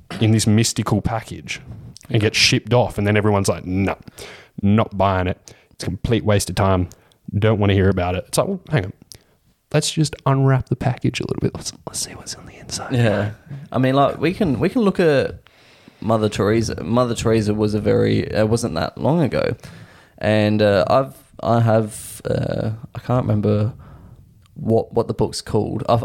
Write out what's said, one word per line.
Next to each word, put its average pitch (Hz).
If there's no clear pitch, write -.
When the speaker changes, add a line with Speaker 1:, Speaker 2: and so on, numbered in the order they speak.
Speaker 1:
in 110
this 110
mystical 110
package -
and 120
Speaker 2:
Yeah. 107
Speaker 1:
gets -
shipped -
off, 117
and 104
then 104
everyone's 101
like, 87
"No, 92
not 104
buying 95
it. -
It's -
a -
complete 104
waste 101
of 92
time. 95
Don't 107
wanna 101
hear 95
about 92
it." -
It's -
like, 147
"Well, 190
hang 120
on. 101
Let's 156
just 151
unwrap 135
the -
package -
a -
little -
bit. -
Let's, -
let's -
see -
what's -
on -
the -
inside." -
Speaker 2:
Yeah. 104
I -
mean, 131
like, 139
we 165
can, 151
we 156
can 247
look 190
at 147
Mother 107
Teresa. 107
Mother 117
Teresa 110
was 107
a 107
very, 107
uh, 110
wasn't 110
that -
long 160
ago. -
And, 107
uh, 101
I've, 135
I 117
have, 113
uh, -
I -
can't 123
remember 104
what, 110
what 113
the 113
book's -
called. -
I, 117